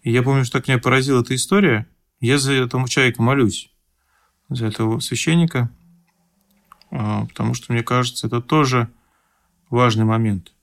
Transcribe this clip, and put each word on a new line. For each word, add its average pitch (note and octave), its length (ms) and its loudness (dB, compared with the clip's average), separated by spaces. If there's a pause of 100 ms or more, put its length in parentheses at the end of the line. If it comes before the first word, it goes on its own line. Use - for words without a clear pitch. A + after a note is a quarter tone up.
И A#2+ 100 -4
я B2 100 2
помню, C3+ 220 2
что C3+ 140 -4
так - 100 -6
меня B2+ 100 2
поразила C3 420 2
эта A#2+ 140 -2
история. C3+ 520 0 (340)
Я B2+ 180 2
за C#3 140 0
этого B2+ 360 0
человека B2+ 340 0
молюсь, B2 480 0 (760)
за A#2+ 180 -4
этого A2+ 340 -2
священника, D#3+ 720 0 (1200)
э, G#2+ 380 -4
потому A#2 260 -4
что, - 180 -8
мне A#2 100 0
кажется, B2 460 -2
это A#2+ 120 -2
тоже B2+ 480 0 (840)
важный A#2+ 340 2
момент. A2 480 0 (100)